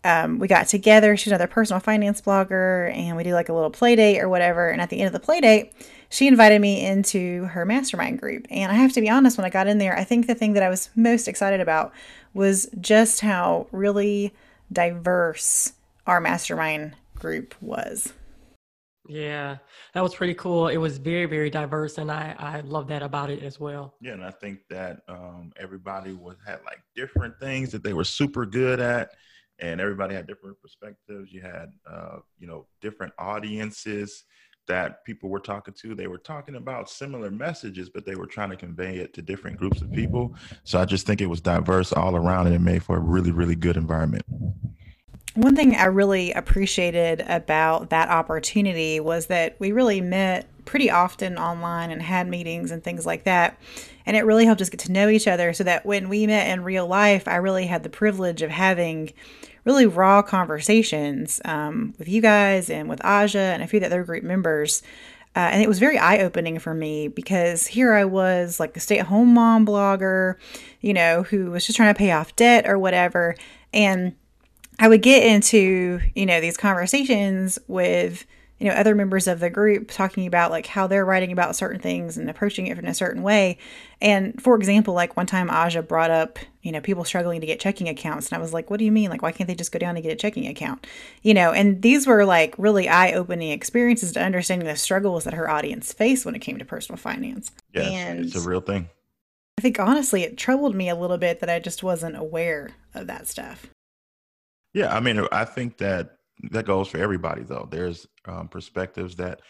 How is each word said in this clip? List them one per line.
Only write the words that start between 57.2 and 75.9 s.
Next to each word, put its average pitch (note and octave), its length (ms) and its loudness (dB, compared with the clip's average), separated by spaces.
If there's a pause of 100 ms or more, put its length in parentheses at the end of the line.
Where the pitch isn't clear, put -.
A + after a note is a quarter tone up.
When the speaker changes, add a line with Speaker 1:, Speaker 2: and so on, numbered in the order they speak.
Speaker 1:
I F3 80 0
really F#3 300 -2
had E3+ 160 -4
the E3+ 60 -12
privilege F#3 540 -2
of D#3+ 80 -2
having E3 640 0 (520)
really B3+ 220 6
raw F#3+ 340 6
conversations, D#3 1200 0
um, D3+ 520 -6
with D#3+ 120 -12
you G#3+ 120 0
guys G3+ 480 4
and D#3 200 -6
with D3+ 160 -8
Aja G3+ 340 2
and F#3 240 0
a E3+ 40 -6
few G#3+ 120 -2
of F#3+ 40 2
the F3 40 -2
other F3+ 160 -2
group E3+ 220 -8
members. D#3+ 580 -2 (540)
Uh, F3 160 2
and G3+ 100 4
it A3 60 4
was F#3+ 100 2
very C#4 200 4
eye-opening F3 600 2
for D#3+ 160 -6
me, D3+ 340 -6
because F3 600 -2
here A#3 260 2
I G3+ 100 4
was, F#3 560 0
like, D#3+ 160 -6
a E3+ 40 -10
stay-at-home G#3 520 4
mom A3+ 320 6
blogger, F#3+ 720 0 (460)
you G3+ 120 -2
know, E3+ 300 4
who F#3 300 -2
was F3 120 -2
just A3+ 120 -2
trying G#3 180 6
to - 40 -2
pay G3+ 120 4
off D#3+ 240 -2
debt A#3+ 340 6
or G3 80 2
whatever. F3+ 600 0 (360)
And F#3+ 440 2 (640)
I A3 80 8
would A3 140 10
get C4 200 8
into, F#3+ 800 4 (160)